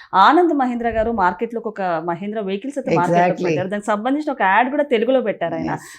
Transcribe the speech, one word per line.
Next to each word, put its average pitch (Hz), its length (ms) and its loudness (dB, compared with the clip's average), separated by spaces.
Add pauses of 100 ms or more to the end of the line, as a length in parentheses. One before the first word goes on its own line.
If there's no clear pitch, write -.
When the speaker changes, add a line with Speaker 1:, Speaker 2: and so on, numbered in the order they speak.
(140)
Speaker 1:
ఆనంద్ 302 400 4
మహీంద్రా 247 360 -2
గారు 220 220 -2
మార్కెట్లోకి 220 560 -2
ఒక 208 140 -8
మహీంద్రా 180 600 -4
వెహికల్స్ 196 360 -6
అయితే 202 180 -2
మార్కెట్లోకి 175 460 2
Speaker 2:
Exactly. 180 60 -2
Speaker 1:
పెట్టారు. 180 200 0
దానికి 202 200 -6
సంబంధించిన 262 440 -2
ఒక 240 100 -6
యాడ్ 208 280 4
కూడా 294 140 0
తెలుగులో 254 380 2
పెట్టారు 170 340 -4
ఆయన. 160 120 -6
Speaker 2:
Yes. 170 100 -4 (220)